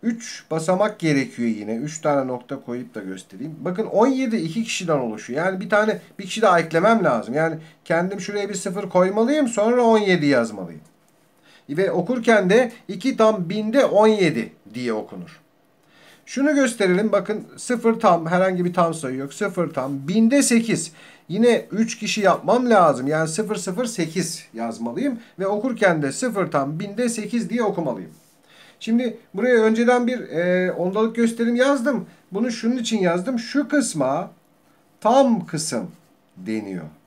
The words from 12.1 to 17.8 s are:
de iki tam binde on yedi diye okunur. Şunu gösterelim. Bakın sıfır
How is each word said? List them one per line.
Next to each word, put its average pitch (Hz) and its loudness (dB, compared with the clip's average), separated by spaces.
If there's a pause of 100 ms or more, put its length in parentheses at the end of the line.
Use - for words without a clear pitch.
de 233 4 (160)
iki 208 -4
tam 214 2
binde 214 0
on 202 4
yedi 175 2 (220)
diye 123 -4
okunur. 92 -10 (840)
Şunu 277 0
gösterelim. 214 2
Bakın 208 -2 (120)
sıfır 233 0